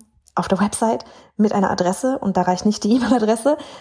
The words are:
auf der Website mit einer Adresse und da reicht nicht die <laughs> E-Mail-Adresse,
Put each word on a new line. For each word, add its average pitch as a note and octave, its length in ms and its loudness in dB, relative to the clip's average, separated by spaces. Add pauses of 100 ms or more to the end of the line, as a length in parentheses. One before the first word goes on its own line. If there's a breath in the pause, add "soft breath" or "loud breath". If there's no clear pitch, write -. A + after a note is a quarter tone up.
(360)
auf F3+ 120 -2
der F#3 120 2
Website A3 440 -2 (320 loud breath)
mit G#3 160 2
einer G3 180 0
Adresse F#3+ 480 -2
und F#3+ 180 -2
da F#3 60 4
reicht F3+ 220 0
nicht G#3 200 0
die G#3 80 2
<laughs> B3+ 40 4
E-Mail-Adresse, A#3 640 2 (220 loud breath)